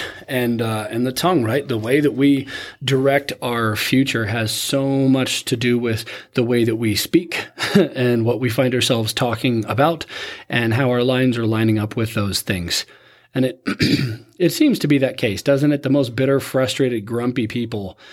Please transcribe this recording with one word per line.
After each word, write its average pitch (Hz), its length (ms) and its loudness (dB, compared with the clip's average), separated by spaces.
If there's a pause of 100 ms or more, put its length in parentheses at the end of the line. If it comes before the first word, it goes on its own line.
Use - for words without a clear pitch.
(280)
and, 120 340 -2
uh, 110 280 -4
and 117 140 -2
the 135 80 -2
tongue, 165 300 0
right? 139 240 -2
The 131 100 -4
way 117 220 0
that 147 140 2
we 139 340 2 (380)
direct 135 480 2 (100)
our 117 320 -2
future 127 520 0
has 113 260 -2
so 135 560 0
much 131 380 2
to 131 100 -2
do 120 200 2
with 117 280 -2 (300)
the 123 100 2
way 120 180 2
that 113 140 0
we 110 180 0
speak - 500 0 (160)
<laughs> - 140 0
and 123 500 2
what 117 140 2
we 123 100 0
find 123 280 0
ourselves 117 360 0
talking 117 540 0
about 147 400 0 (420)
and 117 240 0
how 127 180 2
our 120 120 2
lines 127 340 2
are 117 100 -2
lining 110 340 2
up 107 160 -6
with 113 180 -2
those 101 280 -2
things. 87 440 -4 (480)
And 127 120 0
it, 123 160 -6
<clears throat> - 40 -16 (720)
it 170 120 2
seems 269 280 2
to - 80 -2
be 143 120 6
that 131 180 0
case, 101 260 -2
doesn't 143 300 4
it? 139 100 -2
The 131 80 0
most 135 240 2
bitter, 131 240 2
frustrated, 127 640 0
grumpy 120 440 -2
people, 113 500 -8 (140)